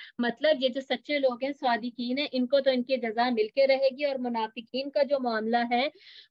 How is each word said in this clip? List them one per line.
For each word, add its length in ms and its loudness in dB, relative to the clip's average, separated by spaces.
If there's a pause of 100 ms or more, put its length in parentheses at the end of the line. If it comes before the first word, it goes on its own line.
(200)
मतलब 420 0
ये 60 2
जो 120 -4
सच्चे 380 -4
लोग 260 0
हैं, 80 -4
सादिकीन 640 -4
हैं, 140 -4
इनको 280 2
तो 100 2
इनकी 260 0
जजा 340 0
मिलके 360 2
रहेगी, 380 2
और 140 -2
मुनाफिकीन 720 -4
का 120 0
जो 160 2
मामला 400 0
है, 340 0 (380)